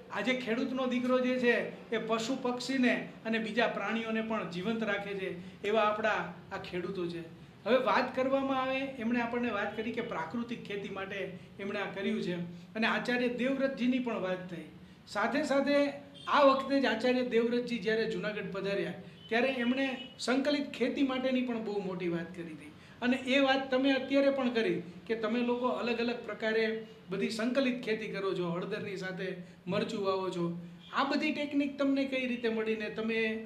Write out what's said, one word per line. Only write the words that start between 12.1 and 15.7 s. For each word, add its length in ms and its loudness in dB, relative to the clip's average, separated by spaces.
છે, 120 -2
અને 120 0
આચાર્ય 420 0
દેવવ્રતજીની 720 0
પણ 220 -2
વાત 300 -4
થઈ. 160 -10
સાથે 380 0
સાથે 320 4